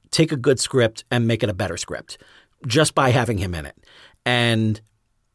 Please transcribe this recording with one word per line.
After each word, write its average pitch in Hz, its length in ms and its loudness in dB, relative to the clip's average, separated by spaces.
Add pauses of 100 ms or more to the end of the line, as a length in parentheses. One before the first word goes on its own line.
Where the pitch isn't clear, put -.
(100)
take 160 220 2
a 147 40 -2
good 131 220 2
script - 520 0
and 117 180 0
make 113 140 -2
it 107 80 0
a 98 40 -4
better 90 220 -6
script - 420 -12 (480)
just 151 280 2
by 135 160 2
having 117 280 0
him 90 160 -4
in 76 120 -8
it. - 100 -20 (480)
And 117 560 0 (540)